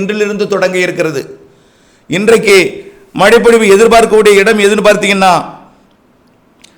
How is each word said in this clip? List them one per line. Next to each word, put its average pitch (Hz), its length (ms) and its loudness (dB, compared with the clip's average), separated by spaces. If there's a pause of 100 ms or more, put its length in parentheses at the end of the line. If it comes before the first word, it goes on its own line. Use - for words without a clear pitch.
இன்றிலிருந்து 208 540 -6
தொடங்க 185 320 -4
இருக்கிறது. 160 380 -6 (840)
இன்றைக்கு 202 480 0 (640)
மழைப்பொழிவு 226 540 2
எதிர்பார்க்கக்கூடிய 214 640 2
இடம் 214 240 0
எதுன்னு 214 220 0
பார்த்தீங்கன்னா, 190 480 0 (1400)